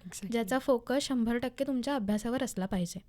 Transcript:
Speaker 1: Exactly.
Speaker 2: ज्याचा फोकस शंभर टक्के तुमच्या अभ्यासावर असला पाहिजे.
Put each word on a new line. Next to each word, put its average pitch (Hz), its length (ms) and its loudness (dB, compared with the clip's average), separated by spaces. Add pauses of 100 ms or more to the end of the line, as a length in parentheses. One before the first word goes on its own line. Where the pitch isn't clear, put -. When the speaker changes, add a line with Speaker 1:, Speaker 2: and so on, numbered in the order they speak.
Speaker 1:
Exactly. 185 260 -8
Speaker 2:
ज्याचा 233 260 2
फोकस 262 440 2
शंभर 233 360 2
टक्के 247 280 -2
तुमच्या 277 280 0
अभ्यासावर 233 480 0
असला 190 240 -2
पाहिजे. 185 420 -2